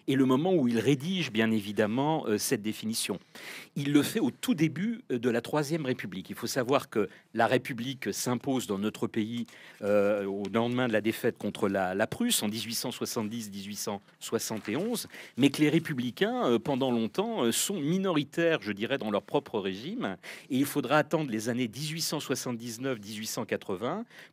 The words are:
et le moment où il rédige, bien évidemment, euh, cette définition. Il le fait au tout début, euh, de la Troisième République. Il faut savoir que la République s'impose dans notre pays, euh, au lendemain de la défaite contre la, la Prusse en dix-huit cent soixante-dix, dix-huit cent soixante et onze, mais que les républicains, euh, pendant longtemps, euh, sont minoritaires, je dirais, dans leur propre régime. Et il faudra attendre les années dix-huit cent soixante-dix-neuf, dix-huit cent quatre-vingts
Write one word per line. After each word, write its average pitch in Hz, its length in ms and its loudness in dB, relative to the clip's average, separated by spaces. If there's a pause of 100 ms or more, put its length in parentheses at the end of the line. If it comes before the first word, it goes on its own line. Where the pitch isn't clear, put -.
et 139 60 4
le 135 120 6
moment 143 280 4
où 135 140 4
il 117 100 2
rédige, 139 540 0
bien 110 180 4
évidemment, 110 760 2
euh, 107 120 2
cette 110 240 0
définition. 107 560 -4 (560)
Il 143 180 0
le 147 100 8
fait 214 180 0
au 156 100 2
tout - 240 -2
début, 165 460 0 (100)
euh, 127 80 0
de 120 120 2
la 117 100 2
Troisième 151 460 -2
République. 98 440 -4
Il 95 60 -8
faut 117 100 -8
savoir 127 440 2
que 107 180 2 (240)
la 113 140 4
République 123 680 0
s'impose 123 540 0
dans 98 120 0
notre 107 280 -2
pays, 113 400 -2 (360)
euh, 101 440 4
au 98 260 -2
lendemain 120 360 2
de 113 40 -2
la 107 80 4
défaite 110 380 0
contre 104 300 -2
la, 95 260 0
la 104 120 2
Prusse - 360 0
en 107 60 0
dix-huit 113 260 -6
cent 123 180 -4
soixante-dix, 110 580 -4
dix-huit 101 260 -10
cent 104 240 -4 (200)
soixante - 480 -4
et 107 80 0
onze, 208 320 -2 (280)
mais 139 140 6
que 143 120 0
les 151 80 6
républicains, 170 800 0
euh, 117 100 6
pendant 131 340 0
longtemps, 165 520 0
euh, 113 80 4
sont 202 280 0
minoritaires, 165 840 2
je 104 100 -4
dirais, 110 260 -2
dans 107 120 -4
leur 101 120 2
propre - 360 -2
régime. 104 580 -4 (340)
Et 127 80 2
il 139 80 4
faudra 139 320 2
attendre 151 320 0
les 110 180 -2
années 123 200 0
dix-huit 151 340 -6
cent 156 180 -2
soixante-dix-neuf, 120 800 -4
dix-huit 107 260 -8
cent 113 200 -6
quatre-vingts 113 580 -4 (280)